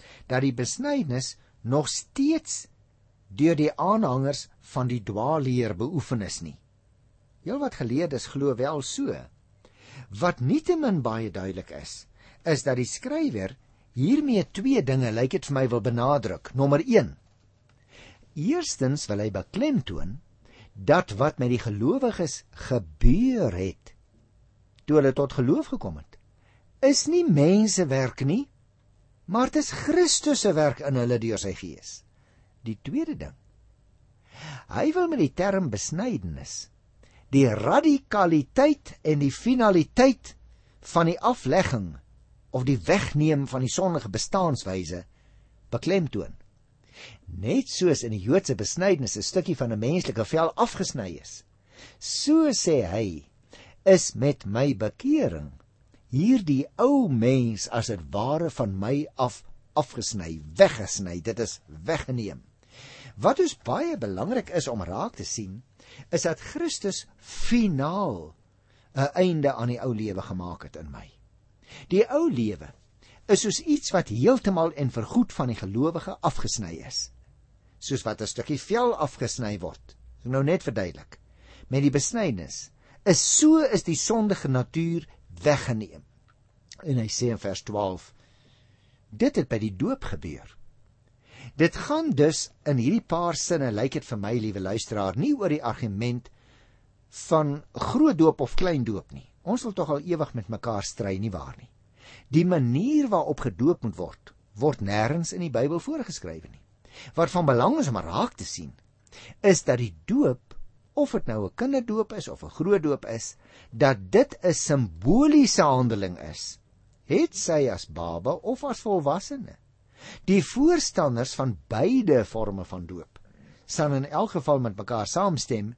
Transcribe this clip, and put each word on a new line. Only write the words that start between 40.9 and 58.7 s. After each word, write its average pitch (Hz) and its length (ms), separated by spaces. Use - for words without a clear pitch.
van 165 160
die 170 100
aflegging 131 800
of 127 120
die 135 200
wegneem 156 640
van 131 140
die 120 60
sondige 170 380
bestaanswyse 95 920
beklemtoon. 151 640
Net 123 420
soos 165 380
in 110 80
die 92 80
Joodse 135 320
besnydenis 143 600
'n 104 100
stukkie 180 320
van 117 140
'n 107 60
menslike 117 460
vel 160 300
afgesny 135 640
is, - 220
so 311 500
sê 151 380
hy, 90 400
is - 320
met 147 300
my 120 280
bekering 107 800
hierdie 151 560
ou 254 320
mens 120 560
as 117 240
het 95 100
ware 143 380
van 101 300